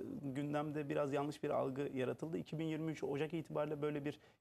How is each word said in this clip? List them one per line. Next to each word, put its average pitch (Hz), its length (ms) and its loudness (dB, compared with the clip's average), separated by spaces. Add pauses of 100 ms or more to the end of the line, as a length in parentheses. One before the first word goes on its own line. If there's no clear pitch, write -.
(220)
gündemde 147 680 0
biraz 147 240 2
yanlış 147 300 0
bir 147 60 2
algı 135 440 2
yaratıldı. 131 440 0
İki - 220 -4
bin 160 60 0
yirmi 156 260 0
üç 147 120 -6
Ocak 147 300 0
itibariyle 151 480 0
böyle 147 240 2
bir 147 140 -2 (220)